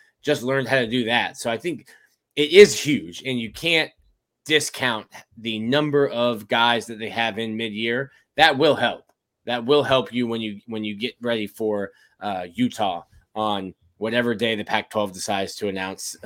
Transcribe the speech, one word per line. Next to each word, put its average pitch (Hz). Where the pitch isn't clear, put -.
Just 143
learned 131
how 135
to 120
do 120
that." 110
So 120
I 113
think 170
it 147
is 196
huge, 87
and 127
you 113
can't 160
discount 131
the 110
number 143
of 117
guys 117
that 117
they 107
have 113
in 113
mid-year. 113
That 147
will 147
help. 117
That 117
will 143
help 127
you 123
when 113
you, 104
when 110
you 107
get 110
ready 117
for, 101
uh, 92
Utah 98
on 101
whatever 120
day 113
the 104
Pac-twelve 104
decides 98
to 104
announce 95